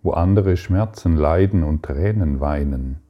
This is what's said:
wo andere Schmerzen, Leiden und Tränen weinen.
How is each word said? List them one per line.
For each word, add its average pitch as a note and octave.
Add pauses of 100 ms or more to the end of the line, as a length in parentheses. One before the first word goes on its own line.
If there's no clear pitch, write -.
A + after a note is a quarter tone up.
wo C#2+
andere F#2
Schmerzen, F2+
Leiden E2+
und D2+
Tränen D2+
weinen. C#2+ (140)